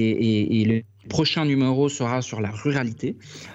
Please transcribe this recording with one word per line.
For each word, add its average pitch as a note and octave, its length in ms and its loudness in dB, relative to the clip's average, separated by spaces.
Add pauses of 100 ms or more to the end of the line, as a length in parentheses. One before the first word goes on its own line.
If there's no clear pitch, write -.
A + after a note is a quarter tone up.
et, A2 520 2
et G#2+ 40 2
le A2+ 160 2 (280)
prochain D#3 360 0
numéro C3+ 440 2
sera B2+ 320 -2
sur A#2 180 -8
la G#2 100 -2
ruralité, B2 680 -4 (380)